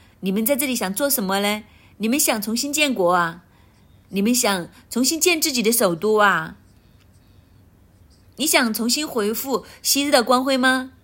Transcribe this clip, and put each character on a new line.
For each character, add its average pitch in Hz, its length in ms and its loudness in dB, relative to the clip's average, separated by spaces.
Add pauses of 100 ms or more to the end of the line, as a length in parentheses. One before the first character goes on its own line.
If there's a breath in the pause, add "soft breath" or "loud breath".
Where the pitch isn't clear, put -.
(200 soft breath)
你 190 100 -4
们 214 140 -2
在 277 100 4
这 285 120 -2
里 254 100 -2
想 190 160 -4
做 285 160 -2
什 240 160 -2
么 190 160 0
呢？ 208 240 -2 (320 soft breath)
你 208 100 -4
们 254 140 0
想 247 200 0
重 214 140 -6
新 277 160 -4
建 294 220 0
国 180 220 2
啊？ 170 300 -2 (680 soft breath)
你 190 100 -4
们 220 120 2
想 196 360 0 (220 loud breath)
重 233 120 -2
新 320 160 0
建 330 220 2
自 320 100 0
己 247 120 -2
的 214 100 2
首 196 220 2
都 208 240 0
啊？ 185 400 2 (1800)
你 269 100 -4
想 277 280 2
重 233 140 -2
新 302 200 -2
恢 214 240 -2
复 233 320 -4 (160 loud breath)
昔 - 240 0
日 294 60 -2
的 277 120 6
光 254 220 2
辉 269 140 0
吗？” 262 340 0 (120)